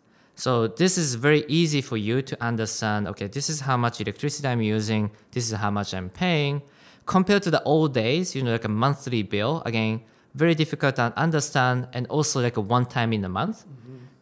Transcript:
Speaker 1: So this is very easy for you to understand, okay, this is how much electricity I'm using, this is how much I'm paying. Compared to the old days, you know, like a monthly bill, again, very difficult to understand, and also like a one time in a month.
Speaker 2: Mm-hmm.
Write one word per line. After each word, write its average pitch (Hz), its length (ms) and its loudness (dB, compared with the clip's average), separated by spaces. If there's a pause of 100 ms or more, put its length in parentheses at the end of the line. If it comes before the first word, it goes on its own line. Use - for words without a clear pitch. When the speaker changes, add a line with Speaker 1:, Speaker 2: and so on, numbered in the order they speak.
(340)
Speaker 1:
So 120 320 2
this 175 320 2
is 143 160 0
very 147 320 4
easy 151 340 2
for 127 160 -4
you 110 260 0
to 135 200 -8
understand, 110 640 -2
okay, 101 200 -8
this 139 200 -4
is 151 120 -4
how 131 160 0
much 120 240 0
electricity 135 480 -4
I'm 117 140 0
using, 107 480 0 (200)
this 117 200 -2
is 107 60 -2
how 104 140 -2
much 101 240 -4
I'm 92 160 -6
paying. 147 520 0 (440)
Compared 185 380 4
to 170 60 0
the 151 120 2
old 151 320 4
days, 131 400 0
you 135 80 -2
know, 120 100 0
like 113 120 0
a 107 40 -2
monthly 120 540 0
bill, 107 420 -2
again, 113 360 -2 (340)
very 160 200 2
difficult 147 420 0
to 120 200 0
understand, 135 760 0
and 123 160 -6
also 143 320 0
like 120 160 0
a 113 40 2
one 120 260 2
time 113 260 0
in 104 120 0
a 92 40 -4
month. 127 360 -4
Speaker 2:
Mm-hmm. 127 320 -20 (260)